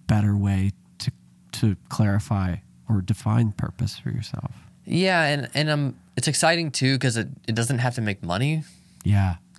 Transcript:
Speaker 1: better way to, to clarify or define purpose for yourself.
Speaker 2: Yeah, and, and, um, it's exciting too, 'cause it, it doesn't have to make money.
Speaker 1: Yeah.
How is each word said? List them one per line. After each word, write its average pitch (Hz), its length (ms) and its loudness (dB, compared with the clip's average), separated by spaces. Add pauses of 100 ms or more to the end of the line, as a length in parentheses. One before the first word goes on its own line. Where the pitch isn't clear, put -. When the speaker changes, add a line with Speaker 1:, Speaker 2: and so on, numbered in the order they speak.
Speaker 1:
better 104 280 4
way 98 360 2 (280)
to, - 120 -4 (480)
to 104 160 2 (140)
clarify 101 640 0 (340)
or 104 120 2
define 110 500 0
purpose - 480 -6
for - 100 -8
yourself. - 420 -8 (340)
Speaker 2:
Yeah, 180 400 2
and, 143 280 0
and, 151 160 0
um, 147 260 0 (220)
it's 123 100 0
exciting 165 440 2
too, 135 260 2
'cause 123 200 0
it, 107 100 -2 (200)
it 113 80 -2
doesn't 120 240 0
have 123 160 0
to 117 60 -4
make 104 220 -4
money. 135 400 -2 (400)
Speaker 1:
Yeah. 98 320 2 (240)